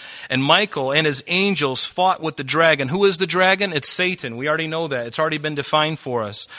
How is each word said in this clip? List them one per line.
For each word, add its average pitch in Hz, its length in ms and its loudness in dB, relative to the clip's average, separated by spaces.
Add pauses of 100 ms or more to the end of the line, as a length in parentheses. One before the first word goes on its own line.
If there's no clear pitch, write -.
(300)
and 131 140 0
Michael 151 480 0
and 156 160 2
his 139 180 0
angels 175 580 2
fought 185 360 0
with 160 160 -6
the 143 80 -6
dragon." 147 420 2
Who 185 180 0
is 190 140 4
the 185 80 -2
dragon? 185 460 2
It's 147 160 0
Satan. 180 480 0
We 131 100 -6
already 160 220 -2
know 160 180 -4
that. 123 220 -4
It's 117 100 -8
already 156 200 0
been 151 180 -6
defined 151 420 0
for 120 240 -4
us. 101 240 -6 (120)